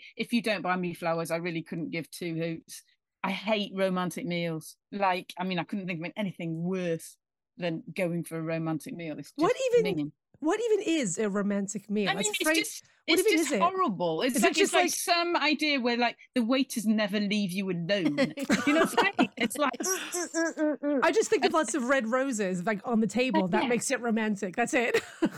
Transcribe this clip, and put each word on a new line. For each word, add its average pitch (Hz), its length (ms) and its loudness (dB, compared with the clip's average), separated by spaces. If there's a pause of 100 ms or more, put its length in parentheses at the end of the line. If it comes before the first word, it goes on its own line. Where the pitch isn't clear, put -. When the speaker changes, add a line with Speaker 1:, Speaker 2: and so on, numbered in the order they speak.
(160)
Speaker 1:
If - 160 -6
you 233 100 2
don't 202 200 -2
buy 180 140 0
me 180 180 -2
flowers, 165 360 -2
I 165 60 0
really 170 260 -4
couldn't - 280 -6
give 165 200 -6
two 170 240 -6
hoots. 165 480 -6 (400)
I 190 100 -2
hate 202 420 -2
romantic 185 500 0
meals. 170 520 -4 (140)
Like, 190 480 -2
I 180 60 -2
mean, 185 140 -2
I 160 60 -2
couldn't 196 220 -6
think 170 180 -4
of 170 120 -8
anything 170 460 -4
worse 175 540 -4 (420)
than 165 240 -4 (120)
going 170 300 -2
for 165 140 -10
a 165 40 -6
romantic 165 520 -4
meal. 165 240 -8
It's - 180 -14
Speaker 2:
What 349 200 4
Speaker 1:
just 494 220 2
Speaker 2:
even, 440 180 2 (100)
Speaker 1:
minging. 151 60 -10 (260)
Speaker 2:
what 339 220 0 (120)
even 392 140 2
is 285 320 0
a 220 100 0
romantic 202 640 -2
meal? 202 180 0
Speaker 1:
I 381 60 2
Speaker 2:
That's 415 140 -2
Speaker 1:
mean, 415 100 -2
it's 370 60 -4
Speaker 2:
phrase-, 311 140 4
Speaker 1:
just, - 260 -4 (220)
Speaker 2:
what 339 120 4
Speaker 1:
it's 370 100 4
Speaker 2:
even 339 100 6
Speaker 1:
just 294 120 0
Speaker 2:
is 277 60 2
it? 196 60 2
Speaker 1:
horrible. 196 600 2
It's 254 140 0
Speaker 2:
Is 240 60 2
Speaker 1:
like, 339 100 6
Speaker 2:
it - 40 -4
just 349 120 4
Speaker 1:
it's - 60 0
like 359 100 6
Speaker 2:
like 349 80 0
Speaker 1:
some 339 440 0
idea 294 440 2
where, 240 160 0
like, 240 200 0 (200)
the 247 80 2
waiters 247 420 0
never 214 320 2
leave 202 320 0
you 190 200 -2
alone. 170 680 0
Speaker 2:
<laughs> 277 300 0
Speaker 1:
You 294 80 4
know 320 100 6
what - 140 -2
I 392 200 4
mean? - 200 2
It's 226 180 -2
like 285 160 0 (1300)
Speaker 2:
I 330 100 4
just 440 180 2
think 339 140 2
of 349 80 2
lots 311 220 2
of 269 100 -2
red 262 220 2
roses, 214 600 -2
like, 214 180 -2
on 233 160 2
the 226 60 2
table. 254 420 2
That 214 160 2
Speaker 1:
Yeah. 254 40 0
Speaker 2:
makes 240 220 0
it 247 100 0
romantic. 214 560 -2
That's 233 180 0
it. 240 320 2
<laughs> - 40 -18 (280)